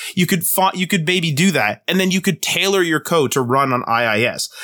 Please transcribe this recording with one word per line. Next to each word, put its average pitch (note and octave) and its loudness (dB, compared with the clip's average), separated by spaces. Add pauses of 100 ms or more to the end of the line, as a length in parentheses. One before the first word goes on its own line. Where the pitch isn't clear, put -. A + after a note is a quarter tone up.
(160)
you F3+ 2
could E3+ 0
fi-, F#3+ 0
you F3+ -4
could E3+ -2
maybe F3+ 0
do F3 2
that. G#2+ 0
And F#3 2
then F#3 2
you F#3 0
could F3 -2
tailor F#3+ 0
your D#3+ 0
code D#3 0
to C3+ 0
run C3 2
on B2 -2
I A#2 0
I A2 2
S. - -2 (160)